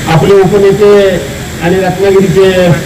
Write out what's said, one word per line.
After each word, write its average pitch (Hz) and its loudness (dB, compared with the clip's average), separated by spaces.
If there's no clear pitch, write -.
आपले - 2
उपनेते 196 2
आणि 175 -2
रत्नागिरीचे 190 0